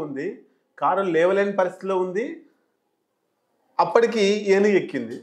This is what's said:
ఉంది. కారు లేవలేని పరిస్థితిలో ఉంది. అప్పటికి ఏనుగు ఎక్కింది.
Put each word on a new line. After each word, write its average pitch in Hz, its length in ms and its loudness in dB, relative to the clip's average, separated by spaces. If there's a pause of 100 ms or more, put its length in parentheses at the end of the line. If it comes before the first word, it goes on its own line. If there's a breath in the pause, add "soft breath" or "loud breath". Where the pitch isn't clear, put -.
ఉంది. 143 220 -8 (540)
కారు 185 220 2 (120)
లేవలేని 196 460 2
పరిస్థితిలో 190 340 -4 (100)
ఉంది. 190 200 -4 (1600)
అప్పటికి 226 400 2 (300)
ఏనుగు 202 260 4
ఎక్కింది. 120 440 -6